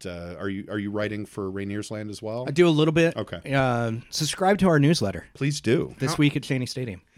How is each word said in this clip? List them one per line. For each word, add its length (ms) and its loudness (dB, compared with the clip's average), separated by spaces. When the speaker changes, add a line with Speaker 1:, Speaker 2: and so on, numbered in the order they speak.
Speaker 1:
uh, 320 -10
are 100 -6
you, 220 -6
are 80 -4
you 120 -4
writing 360 -4
for 240 -8
Rainier's 400 -6
Land 180 -10
as 140 -12
well? 260 -8
Speaker 2:
I 20 -6
do 160 6
a 40 6
little 220 4
bit. 220 4
Speaker 1:
Okay. 380 -6
Speaker 2:
Uh, 400 2
subscribe 520 0
to 80 6
our 100 6
newsletter 560 2
Speaker 1:
Please 260 -2
do. 380 0
Speaker 2:
this 140 -2
Speaker 3:
How 40 -2
Speaker 2:
week 200 4
at 60 -4
Cheney 220 -2
Stadium. 380 -8